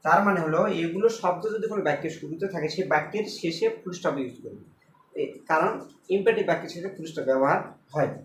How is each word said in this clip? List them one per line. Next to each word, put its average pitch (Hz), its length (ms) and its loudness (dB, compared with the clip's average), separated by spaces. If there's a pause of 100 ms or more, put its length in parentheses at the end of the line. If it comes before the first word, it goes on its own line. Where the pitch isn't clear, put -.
তার 170 220 6
মানে 190 180 4
হলো, 160 160 2 (220)
এগুলো 185 240 2 (120)
শব্দ 180 240 0 (120)
যদি 202 160 -4
কোনো 190 160 -2
বাক্যের - 320 -2
শুরুতে 165 340 -6
থাকে, 156 220 -2
সেই 185 180 -2
বাক্যের 202 320 0 (140)
শেষে 170 260 -2 (140)
ফুল 175 180 -10
স্টপ 151 240 0
ইউজ 123 220 -6
করবে, - 200 -14 (560)
এ, 143 40 0 (260)
কারণ 170 220 4 (440)
ইম্পারেটিভ 202 340 4
বাক্যের - 240 0
শেষে 175 220 -8
ফুল 156 160 -10
স্টপ 143 180 -4
ব্যবহার 135 300 4 (340)
হয়। 147 180 0 (140)